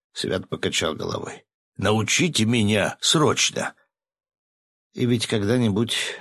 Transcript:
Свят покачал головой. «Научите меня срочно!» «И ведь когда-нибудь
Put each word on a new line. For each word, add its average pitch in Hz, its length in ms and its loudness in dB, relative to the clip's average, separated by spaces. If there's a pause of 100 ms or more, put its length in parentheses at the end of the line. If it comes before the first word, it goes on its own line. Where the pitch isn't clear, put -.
(120)
Свят - 380 -6
покачал 82 460 -2
головой. - 500 -8 (320)
«Научите 110 680 2
меня 107 560 2
срочно!» - 720 2 (1200)
«И - 140 -2
ведь 120 180 2
когда-нибудь 113 720 0 (260)